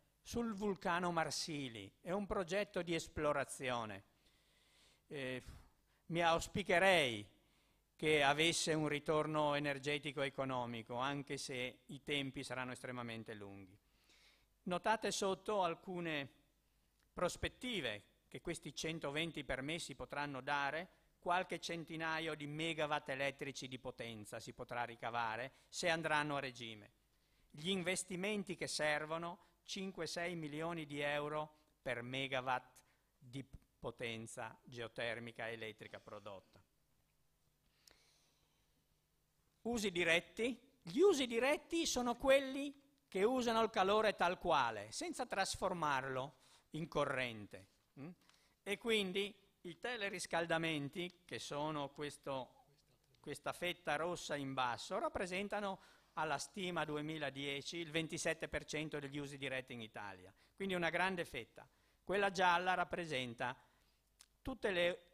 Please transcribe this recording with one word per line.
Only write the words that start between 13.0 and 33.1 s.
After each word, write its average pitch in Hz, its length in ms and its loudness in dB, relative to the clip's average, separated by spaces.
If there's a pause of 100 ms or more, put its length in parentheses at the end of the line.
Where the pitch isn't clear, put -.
lunghi. 98 420 -14 (880)
Notate 208 460 0
sotto 196 520 0
alcune 165 680 -2 (840)
prospettive 170 920 -2 (240)
che - 120 -12
questi 156 340 -6
centoventi 156 680 -2
permessi 139 500 -4
potranno 143 460 -4
dare, 143 500 0 (300)
qualche 180 380 2
centinaio 160 760 -2
di 147 120 -6
megawatt 151 640 0
elettrici 135 580 -4
di 131 120 -8
potenza 117 640 -8
si 123 120 -10
potrà 120 320 -4
ricavare 117 680 -2 (160)
se - 200 -2
andranno 151 480 2
a 139 40 0
regime. 117 520 -10 (580)
Gli 156 200 -4
investimenti 185 840 -2
che 156 100 -4
servono, 156 720 0 (240)
cinque 190 440 -6
sei 175 300 -4
milioni 160 480 -4
di 143 160 -6
euro 147 500 -2 (300)
per 120 220 -4
megawatt 131 680 -2 (480)